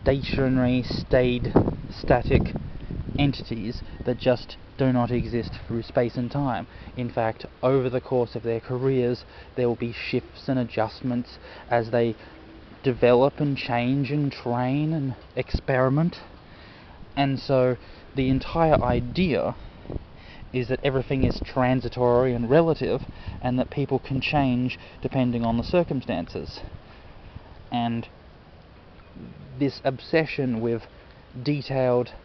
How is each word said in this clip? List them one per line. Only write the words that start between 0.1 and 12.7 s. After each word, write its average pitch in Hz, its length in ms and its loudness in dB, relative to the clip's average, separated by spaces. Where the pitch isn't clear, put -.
staid, 123 680 0
static - 640 2
entities 120 640 -2
that 123 140 0
just - 380 0
do 131 160 4
not 120 180 2
exist 113 420 -2
through 113 160 -4
space 120 340 0
and 120 140 -2
time. 131 360 -2
In 120 140 -4
fact, 113 340 -2
over 127 280 4
the 127 100 -2
course 123 340 0
of 117 80 -6
their 113 180 -2
careers, 127 640 0
there 123 120 2
will 117 80 0
be 117 160 -4
shifts - 560 -6
and 131 100 2
adjustments 120 800 -2
as 117 220 2
they 117 260 2